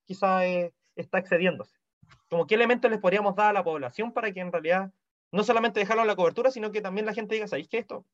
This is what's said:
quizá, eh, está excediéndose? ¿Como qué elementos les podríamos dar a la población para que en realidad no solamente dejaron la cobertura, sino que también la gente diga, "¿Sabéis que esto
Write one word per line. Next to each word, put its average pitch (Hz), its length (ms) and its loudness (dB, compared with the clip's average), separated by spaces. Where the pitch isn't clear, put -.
quizá, 185 420 0
eh, 180 260 -2
está - 240 -4
excediéndose? 180 580 0
¿Como 170 180 0
qué 214 80 2
elementos 240 340 4
les 220 120 0
podríamos 196 340 2
dar 208 140 2
a 214 40 2
la 202 120 0
población 160 480 -4
para 220 200 -4
que 185 80 -10
en 180 120 -8
realidad 180 400 0
no 190 100 0
solamente 226 380 2
dejaron 220 260 2
la 214 100 0
cobertura, 185 360 2
sino 214 180 -6
que 208 100 -4
también 190 240 -4
la 214 100 -4
gente 214 200 -6
diga, 214 140 -4
"¿Sabéis 151 200 -6
que 226 100 -4
esto - 360 -10